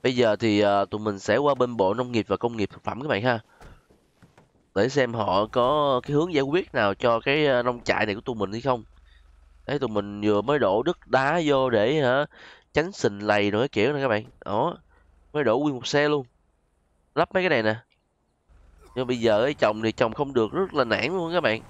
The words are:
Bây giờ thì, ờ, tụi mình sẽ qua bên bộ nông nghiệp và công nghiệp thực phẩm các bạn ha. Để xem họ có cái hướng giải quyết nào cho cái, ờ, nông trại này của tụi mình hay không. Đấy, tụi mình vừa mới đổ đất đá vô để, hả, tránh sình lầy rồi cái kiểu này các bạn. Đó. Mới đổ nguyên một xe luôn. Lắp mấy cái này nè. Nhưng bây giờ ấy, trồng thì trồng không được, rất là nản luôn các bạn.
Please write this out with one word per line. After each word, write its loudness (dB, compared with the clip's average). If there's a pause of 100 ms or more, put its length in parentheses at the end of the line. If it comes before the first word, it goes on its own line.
Bây 0
giờ 4
thì, 2
ờ, 4
tụi -8
mình -4
sẽ 0
qua 2
bên -2
bộ 2
nông -4
nghiệp 0
và -2
công -4
nghiệp -4
thực -20
phẩm -8
các -8
bạn -2
ha. 0 (1400)
Để 2
xem 0
họ 0
có 0
cái -8
hướng 0
giải 2
quyết -2
nào 2
cho 0
cái, 0
ờ, 2
nông -2
trại 0
này -4
của -12
tụi -6
mình -4
hay -8
không. -2 (840)
Đấy, -4
tụi -2
mình -6
vừa 2
mới 0
đổ 2
đất -6
đá 0
vô 2
để, 2
hả, 0 (480)
tránh -2
sình -4
lầy 2
rồi 0
cái 0
kiểu 0
này -4
các -2
bạn. 0 (220)
Đó. -2 (560)
Mới -2
đổ 2
nguyên -2
một -10
xe 2
luôn. -2 (920)
Lắp 0
mấy 0
cái 0
này 2
nè. 2 (1200)
Nhưng -2
bây -2
giờ 4
ấy, 0
trồng 0
thì 0
trồng 0
không -4
được, 2
rất -4
là 0
nản 0
luôn -4
các 0
bạn. 0